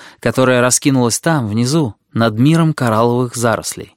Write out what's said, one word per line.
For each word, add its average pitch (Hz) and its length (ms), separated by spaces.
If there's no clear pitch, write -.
которое 127 420
раскинулось 127 580
там, 151 280
внизу, 120 460
над 110 260
миром 160 340
коралловых 120 640
зарослей. - 600